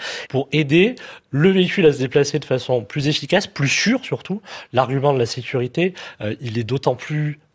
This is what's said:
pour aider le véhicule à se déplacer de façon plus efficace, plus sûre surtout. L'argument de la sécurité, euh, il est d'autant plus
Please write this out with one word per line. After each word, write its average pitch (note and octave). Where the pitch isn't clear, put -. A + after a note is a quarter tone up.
pour C3+
aider D#3+
le D#3
véhicule F#3
à D3
se B2
déplacer C#3+
de C#3
façon B2+
plus C#3+
efficace, D#3
plus C#3+
sûre A3+
surtout. -
L'argument C3
de C3
la A#2
sécurité, B2+
euh, G#2+
il A#2
est A#2+
d'autant B2+
plus D3+